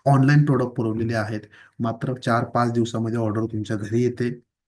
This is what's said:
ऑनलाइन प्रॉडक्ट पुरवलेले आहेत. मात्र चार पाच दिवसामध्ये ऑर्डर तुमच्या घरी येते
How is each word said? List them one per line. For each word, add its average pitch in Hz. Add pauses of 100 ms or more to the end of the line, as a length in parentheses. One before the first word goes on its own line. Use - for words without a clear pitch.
ऑनलाइन 139
प्रॉडक्ट 123
पुरवलेले 113
आहेत. 107 (400)
मात्र 117
चार 120
पाच 120
दिवसामध्ये 117
ऑर्डर 110
तुमच्या 107
घरी 104
येते 123 (280)